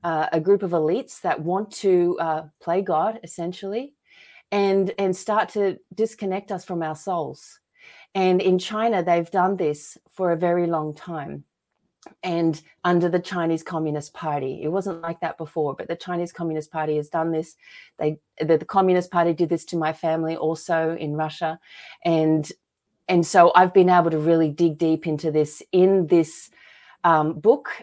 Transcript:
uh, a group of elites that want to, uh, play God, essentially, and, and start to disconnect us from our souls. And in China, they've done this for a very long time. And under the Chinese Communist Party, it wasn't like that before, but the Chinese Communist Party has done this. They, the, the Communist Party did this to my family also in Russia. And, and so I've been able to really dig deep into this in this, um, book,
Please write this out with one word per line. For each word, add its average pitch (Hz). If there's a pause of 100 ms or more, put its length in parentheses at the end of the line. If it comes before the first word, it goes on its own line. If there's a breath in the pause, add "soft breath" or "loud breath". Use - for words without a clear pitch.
uh, 160
a 165
group 196
of 175
elites 170
that 160
want 180
to, 180
uh, 160 (180)
play 180
God, 185
essentially, 196 (580 soft breath)
and, 196
and 190
start 220
to 202 (160)
disconnect 202
us 185
from 170
our 156
souls. 151 (560 loud breath)
And 185
in 185
China, 214
they've 170
done 226
this 151 (120)
for 185
a 170
very 175
long 156
time. 143 (800)
And 165 (240 soft breath)
under 175
the 170
Chinese 165
Communist 156
Party, 147
it 147
wasn't 180
like 165
that -
before, 151
but -
the 170
Chinese 175
Communist 160
Party 156
has 147
done 165
this. 160 (420 loud breath)
They, 151 (200)
the, 156
the -
Communist 180
Party 170
did 160
this 165
to 170
my 156
family 160
also 160
in 147
Russia. 156 (460 loud breath)
And, 156 (600)
and 175
so 175
I've 180
been 185
able 175
to 160
really 165
dig 156
deep 160
into 156
this 151 (100)
in 185
this, 165 (540 soft breath)
um, 156
book, 247 (120)